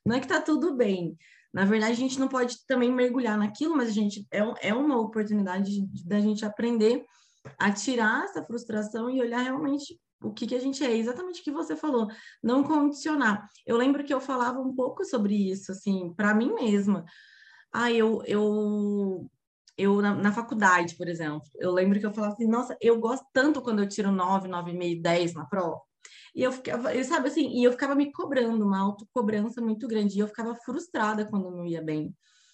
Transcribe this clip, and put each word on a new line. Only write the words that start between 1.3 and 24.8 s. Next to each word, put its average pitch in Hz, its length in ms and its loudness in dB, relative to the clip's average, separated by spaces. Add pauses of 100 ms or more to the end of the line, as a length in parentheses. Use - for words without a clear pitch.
Na 185 100 0
verdade, 214 280 4
a 240 40 0
gente 262 240 -2
não 269 80 2
pode 247 380 -2
também 247 260 2
mergulhar 247 460 2
naquilo, 277 400 0
mas 240 100 2
a 226 40 -2
gente, 202 400 0
é, 196 80 -2 (300)
é 214 40 0
uma 269 260 2
oportunidade 202 840 -2
de, 190 260 -8
da 208 120 2
gente 208 240 2
aprender 226 640 2 (540)
a 202 120 4
tirar 233 540 0
essa - 180 -8
frustração 226 680 -6
e 262 100 0
olhar 233 200 0
realmente 277 580 -4 (240)
o 214 80 -6
que 226 160 -6
que 247 80 -2
a 247 40 0
gente 269 240 -2
é, 233 120 2
exatamente 254 460 -4
o - 20 -20
que 294 80 -4
você 311 240 -6
falou, 254 320 0 (340)
não 247 220 2
condicionar. 285 840 0 (200)
Eu 233 100 2
lembro 277 260 2
que 285 100 -2
eu 262 80 0
falava 254 380 -2
um 262 140 -2
pouco 254 300 -2
sobre 208 320 0
isso, 190 360 -2
assim, 190 440 -4
pra 208 180 2
mim 240 200 2
mesma. 202 500 2 (680)
Ah, 233 200 0
eu, 226 340 2
eu, 208 1040 0 (480)
eu 196 240 4
na, 208 140 2
na 202 160 2
faculdade, 196 640 2
por 175 140 -6
exemplo, 151 460 -6
eu 180 160 -2
lembro 190 280 4
que 214 60 -2
eu 208 80 -4
falava 208 200 -4
assim, 226 140 -2
"Nossa, 220 340 0
eu 226 180 4
gosto 226 340 -2
tanto 277 280 4
quando 214 220 0
eu 196 60 0
tiro 196 220 0
nove, 190 360 0
nove 170 240 -6
e 175 60 -4
meio, 170 240 -2